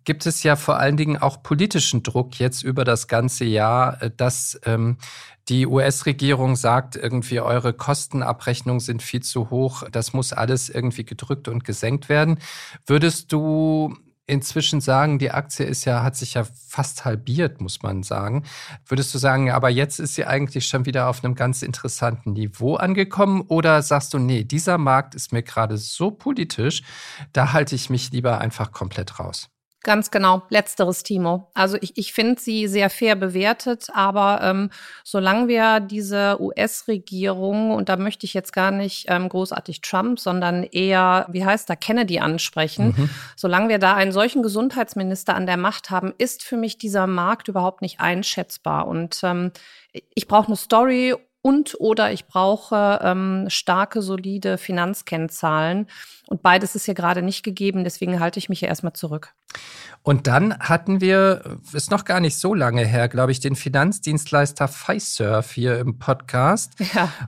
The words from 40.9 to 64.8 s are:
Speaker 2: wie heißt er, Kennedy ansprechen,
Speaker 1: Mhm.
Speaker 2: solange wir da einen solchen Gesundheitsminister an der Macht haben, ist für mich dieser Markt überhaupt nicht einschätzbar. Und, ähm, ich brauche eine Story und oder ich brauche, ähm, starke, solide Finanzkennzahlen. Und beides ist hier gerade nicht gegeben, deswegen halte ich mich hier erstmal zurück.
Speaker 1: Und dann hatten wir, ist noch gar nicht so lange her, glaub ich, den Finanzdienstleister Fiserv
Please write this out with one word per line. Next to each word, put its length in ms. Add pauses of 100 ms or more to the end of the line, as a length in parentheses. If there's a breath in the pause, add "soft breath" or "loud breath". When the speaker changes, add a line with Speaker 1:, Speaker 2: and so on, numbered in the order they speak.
Speaker 2:
wie 140
heißt 260
er, 60
Kennedy 420
ansprechen, 800
Speaker 1:
Mhm. 120 (260 loud breath)
Speaker 2:
solange 320
wir 100
da 160
einen 180
solchen 300
Gesundheitsminister 920
an 100
der 100
Macht 340
haben, 280
ist 240
für 140
mich 200
dieser 300
Markt 400
überhaupt 340
nicht 200
einschätzbar. 880
Und, 340
ähm, 300 (400 loud breath)
ich 340
brauche 220
eine 80
Story 580 (260)
und 380
oder 340
ich 140
brauche, 720
ähm, 480
starke, 540
solide 560
Finanzkennzahlen. 1300 (400 loud breath)
Und 160
beides 320
ist 100
hier 100
gerade 280
nicht 220
gegeben, 400
deswegen 340
halte 200
ich 100
mich 100
hier 100
erstmal 240
zurück. 400 (680 loud breath)
Speaker 1:
Und 240
dann 320
hatten 420
wir, 580 (140)
ist 180
noch 140
gar 160
nicht 180
so 160
lange 300
her, 240
glaub 220
ich, 100
den 160
Finanzdienstleister 1120
Fiserv 840